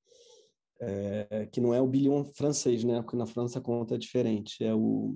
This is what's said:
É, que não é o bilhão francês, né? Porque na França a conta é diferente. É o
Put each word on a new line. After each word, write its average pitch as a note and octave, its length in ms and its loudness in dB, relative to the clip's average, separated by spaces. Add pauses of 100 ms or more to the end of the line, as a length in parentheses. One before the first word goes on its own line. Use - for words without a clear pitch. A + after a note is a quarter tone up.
(800)
É, G2+ 680 -4
que - 80 -4
não A#2+ 140 4
é B2+ 80 4
o C3+ 60 4
bilhão C#3 360 2
francês, C3+ 640 0
né? A#2 160 2
Porque A#2+ 160 -6
na A#2 80 0
França A#2+ 340 -4
a - 20 -2
conta A#2+ 340 -2
é - 20 0
diferente. A2+ 680 -2
É A2 100 2
o G#2+ 420 2